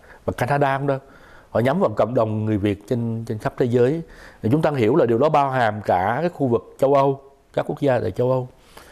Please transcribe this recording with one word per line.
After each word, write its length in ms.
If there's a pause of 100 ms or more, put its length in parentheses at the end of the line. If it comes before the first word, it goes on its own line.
(260)
và 80
Canada 440
không 100
đâu. 120 (500)
Họ 100
nhắm 200
vào 100
cộng 240
đồng 320
người 120
Việt 300
trên, 400
trên 100
khắp 200
thế 80
giới. 360 (400)
Thì 100
chúng 100
ta 100
hiểu 240
là 100
điều 120
đó 120
bao 200
hàm 320
cả 400
cái 80
khu 180
vực 320
châu 140
Âu, 280 (320)
các 140
quốc 120
gia 200
tại 120
châu 200
Âu, 160 (440)